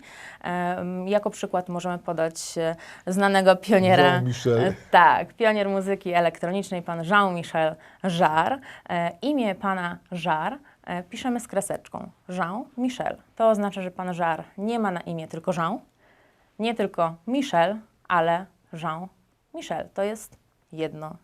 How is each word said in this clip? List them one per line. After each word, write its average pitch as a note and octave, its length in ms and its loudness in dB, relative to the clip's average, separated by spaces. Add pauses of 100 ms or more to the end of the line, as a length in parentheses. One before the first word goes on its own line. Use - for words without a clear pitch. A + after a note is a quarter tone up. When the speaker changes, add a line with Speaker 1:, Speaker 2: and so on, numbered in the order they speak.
(400)
Speaker 1:
Em, F3+ 680 -4
jako G#3 220 0
przykład F#3 380 -4
możemy F3 300 -4
podać, E3 600 -6
e, E3 180 -2 (300)
znanego F#3+ 500 4
pioniera. F#3 460 6
Speaker 2:
Jean-Michel. B2 560 4
Speaker 1:
E, F#3+ 160 2 (160)
tak, D#3 440 6
pionier G#3+ 340 2
muzyki F#3+ 440 -2
elektronicznej, F3 680 -2
pan E3+ 220 -6
Jean-Michel E3+ 680 2 (460)
Jarre. E3+ 380 2 (300)
E, E3+ 240 -2 (100)
imię A#3+ 320 0
pana F3+ 440 -4 (260)
Jarre, F3 340 -2 (260)
e, F3+ 180 -6
piszemy A#3+ 380 -6
z - 80 -12
kreseczką. - 600 -6 (180)
Jean-Michel. F#3+ 880 -4 (200)
To A3+ 140 4
oznacza, G3+ 320 0
że F#3 80 -6
pan F3+ 280 -6
Jarre E3 260 -2 (140)
nie A3+ 200 -4
ma G#3+ 120 0
na F3 100 -6
imię E3 280 -8
tylko E3 280 -4
Jean, F3+ 220 -2 (800)
nie A3+ 160 -2
tylko F#3+ 400 -2 (120)
Michel, G#3+ 500 0 (320)
ale E3+ 380 2 (260)
Jean-Michel. E3+ 1200 -10
To G3 80 -4
jest G#3+ 340 -6 (360)
jedno D#3 520 -8